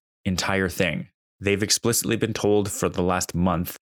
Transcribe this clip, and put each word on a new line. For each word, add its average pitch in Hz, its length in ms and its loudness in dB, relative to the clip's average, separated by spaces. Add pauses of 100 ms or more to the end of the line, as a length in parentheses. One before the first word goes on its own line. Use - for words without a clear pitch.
(260)
entire 95 420 0
thing. 87 400 -2 (320)
They've 98 220 2
explicitly 113 560 0
been 110 160 -2
told 104 380 2
for - 180 -2
the 90 140 -2
last 90 320 0
month 87 420 0 (120)